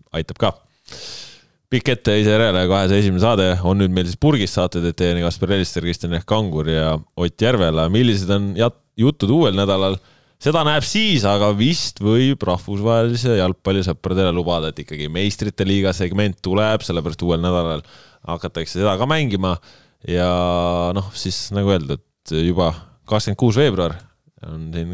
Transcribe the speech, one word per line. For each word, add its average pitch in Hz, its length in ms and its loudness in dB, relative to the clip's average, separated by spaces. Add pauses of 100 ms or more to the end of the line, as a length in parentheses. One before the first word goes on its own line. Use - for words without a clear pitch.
(100)
aitab 82 280 -8
ka. 104 140 2 (1200)
Pikk 127 180 0
ette, 120 280 0
ise 107 120 4
järele, 104 380 4
kahesaja 98 320 4
esimene 95 240 2
saade 104 220 4 (140)
on 92 200 2
nüüd 95 100 2
meil 90 160 0
siis 90 140 -6
purgis, 139 340 2
saate 90 240 0
teete 85 220 -2
teieni 87 240 0
Kaspar 90 320 0
Ellister, 90 260 -2
Kristjan 85 320 -4
Ehk 85 120 -4
Kangur 87 440 -2
ja 80 220 0 (200)
Ott 87 300 -4
Järvela. 82 480 2
Millised 101 400 2
on 101 240 -2
jat-, 117 220 0 (160)
jutud 113 400 0
uuel 143 240 2
nädalal? 95 400 0 (460)
Seda 156 200 2
näeb 151 220 0
siis, 202 400 0
aga 101 280 2
vist 123 480 0
võib 127 440 2
rahvusvahelise 113 920 0
jalgpallisõpradele 92 920 0
lubada, 85 400 -2
et 78 140 -12
ikkagi 76 240 -10
meistrite 98 580 -2
liiga 95 260 2
segment 92 480 -2
tuleb, 107 440 0
sellepärast 82 400 -4
uuel 85 180 2
nädalal 85 400 -2 (380)
hakatakse 85 580 -8
seda 98 180 2
ka 120 120 -2
mängima. 98 480 0 (460)
Ja 87 260 0 (600)
noh, 95 240 -4
siis - 360 -6
nagu 101 220 0
öeldud, 71 320 -2 (260)
juba 82 400 2 (320)
kakskümmend 104 380 -2
kuus 117 160 4
veebruar 90 400 2 (460)
on 80 260 -12
siin 85 260 -6